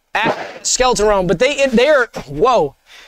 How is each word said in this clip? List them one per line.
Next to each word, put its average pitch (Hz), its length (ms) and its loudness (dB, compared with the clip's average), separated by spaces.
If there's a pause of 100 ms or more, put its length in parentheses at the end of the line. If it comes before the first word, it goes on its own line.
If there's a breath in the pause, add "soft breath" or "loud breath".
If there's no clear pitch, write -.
(140)
at - 520 -4
Skeleton 226 400 0
Realm, 196 200 2
but 170 120 -2
they, 277 300 0
they 247 200 2
are, 269 200 2 (180)
whoa, 160 480 0 (340 loud breath)